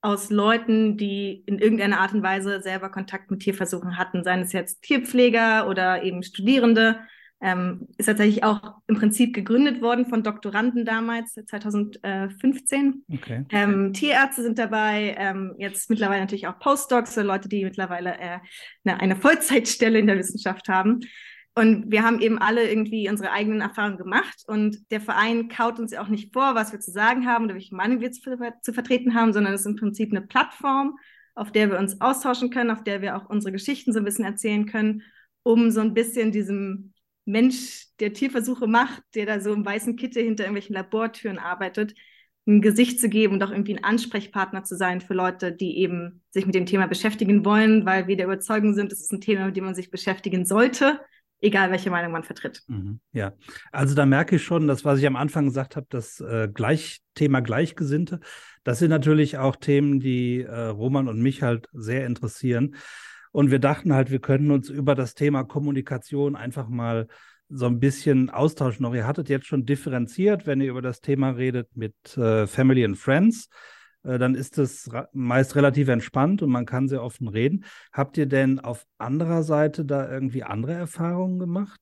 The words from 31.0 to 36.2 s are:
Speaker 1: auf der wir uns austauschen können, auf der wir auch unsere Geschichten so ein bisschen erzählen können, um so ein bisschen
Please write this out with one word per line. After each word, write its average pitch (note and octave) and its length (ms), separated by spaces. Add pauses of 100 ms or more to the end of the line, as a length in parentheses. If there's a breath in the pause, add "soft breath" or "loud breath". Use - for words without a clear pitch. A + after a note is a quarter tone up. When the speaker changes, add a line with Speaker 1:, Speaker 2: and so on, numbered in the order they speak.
Speaker 1:
auf G#3 160
der G#3+ 180
wir F#3 80
uns G3 220
austauschen B3+ 500
können, A#3+ 200
auf A3 120
der G3+ 200
wir G3 140
auch G3 140
unsere G#3 220
Geschichten B3+ 400
so A3 80
ein G#3 40
bisschen G#3 200
erzählen G#3 420
können, G#3+ 360 (420 loud breath)
um A#3 260
so G#3+ 100
ein A3 140
bisschen A3+ 380